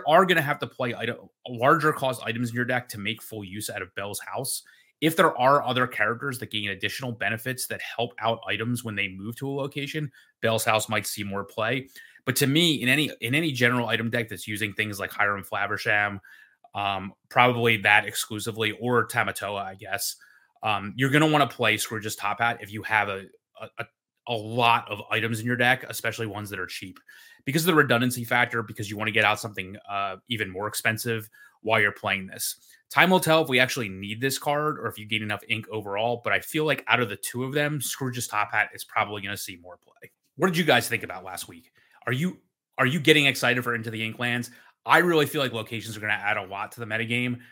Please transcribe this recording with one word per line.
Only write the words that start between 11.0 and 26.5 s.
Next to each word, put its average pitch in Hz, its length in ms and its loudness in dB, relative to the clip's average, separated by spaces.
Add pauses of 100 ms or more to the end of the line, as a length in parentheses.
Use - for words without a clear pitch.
see - 180 -6
more 101 200 -6
play. 120 460 -4 (360)
But 131 120 0
to 143 100 4
me, 151 340 4
in 120 80 2
any, 139 220 2 (100)
in 117 140 -2
any 160 160 0
general 123 380 2
item 113 200 0
deck 113 200 -2
that's - 180 -10
using 104 260 -4
things 107 260 -4
like 92 120 -6
Hiram 101 320 0
Flaversham, 104 760 -2 (540)
um, 98 400 -4 (160)
probably 120 480 4
that 104 280 6
exclusively, 107 680 -4
or 117 340 0
Tamatoa, 101 560 -2
I 95 140 -12
guess, 98 400 -6 (480)
um, 101 320 -2
you're 127 160 2
gonna 151 160 6
wanna 151 180 4
play 110 320 2
Scrooge's 107 380 -6
Top 101 240 -4
Hat 117 220 0
if 98 100 -14
you 107 100 -8
have 104 280 2
a, 98 160 -6 (360)
a, 110 60 -10 (100)
a, 117 80 -8 (440)
a 123 40 -2
lot 117 560 2
of 104 120 -8 (100)
items 110 280 0
in 110 60 -6
your 120 120 0
deck, 123 300 4
especially 113 380 -6
ones 104 240 -8
that 98 100 -6